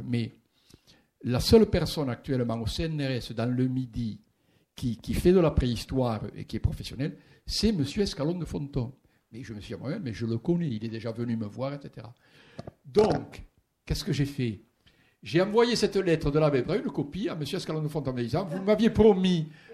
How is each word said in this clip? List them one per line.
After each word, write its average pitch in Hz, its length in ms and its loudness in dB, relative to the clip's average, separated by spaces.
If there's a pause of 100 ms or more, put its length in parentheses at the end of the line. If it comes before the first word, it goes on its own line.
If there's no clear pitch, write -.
mais 120 280 -2 (880)
la 123 180 0
seule 226 280 8
personne 156 420 -2
actuellement 117 500 -2
au 113 60 -4
C - 180 -4
N 160 160 -4
R 135 120 -2
S 120 220 -6
dans 113 120 -2
le 127 220 0
Midi 120 540 -4 (520)
qui, 120 240 -4
qui - 160 -8
fait 175 200 4
de 190 60 8
la 160 120 4
préhistoire 120 720 0 (120)
et 101 100 -12
qui - 100 -12
est 107 40 -2
professionnel, - 560 -4 (300)
c'est - 260 0
monsieur 196 300 -2
Escalon 180 380 -4
de 160 60 -6
Fonton. » 139 500 -6 (360)
Mais 110 120 -14
je 110 100 -14
me 104 60 -12
suis 104 160 -12
dit, « 85 60 -12 (200)
Mais 123 120 -6
je 117 120 -6
le 113 140 0
connais, 170 300 0
il 110 160 -4
est 110 40 -4
déjà 113 220 -8
venu 117 240 -2
me 110 100 -4
voir, 123 280 -6
et 143 80 -12
cetera. » 117 320 -16 (720)
Donc, 147 580 2 (420)
qu'est-ce 151 180 -2
que 185 100 0
j'ai 143 120 2
fait ? 123 360 -4 (600)
J'ai 151 200 2
envoyé 220 340 4
cette 202 200 0
lettre 165 360 2
de 147 80 4
l'abbé 143 220 4
Breuil, 147 220 -2
une - 80 -4
copie 180 380 -4
à 160 60 -6
monsieur 160 220 -6
Escalon 160 240 -4
de 151 80 -2
Fonton, 139 220 -4
en 127 40 -4
disant, « 120 300 -2
Vous 160 160 -6
m'aviez 208 280 4
promis 185 600 6 (240)